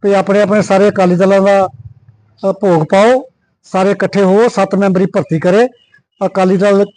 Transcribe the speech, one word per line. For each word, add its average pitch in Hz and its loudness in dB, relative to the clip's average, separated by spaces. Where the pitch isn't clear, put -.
ਵੀ 202 0
ਆਪਣੇ 196 0
ਆਪਣੇ 202 0
ਸਾਰੇ 196 2
ਅਕਾਲੀ 185 0
ਦਲਾਂ 196 2
ਦਾ, 196 0
ਅ, 196 -2
ਭੋਗ 190 0
ਪਾਓ, 220 2
ਸਾਰੇ 190 -2
ਇਕੱਠੇ 196 -2
ਹੋ, 202 2
ਸੱਤ 196 -2
ਮੈਂਬਰੀ 190 0
ਭਰਤੀ 165 -4
ਕਰੇ, 190 0
ਅਕਾਲੀ 185 -2
ਦਲ 202 2